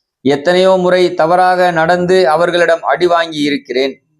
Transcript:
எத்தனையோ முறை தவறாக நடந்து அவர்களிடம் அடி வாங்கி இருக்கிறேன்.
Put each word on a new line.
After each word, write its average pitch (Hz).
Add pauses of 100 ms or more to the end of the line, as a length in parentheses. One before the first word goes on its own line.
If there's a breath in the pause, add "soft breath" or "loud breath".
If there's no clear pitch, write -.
(200)
எத்தனையோ 180
முறை 180
தவறாக 180
நடந்து 175
அவர்களிடம் 165
அடி 156
வாங்கி 165
இருக்கிறேன். 135 (180)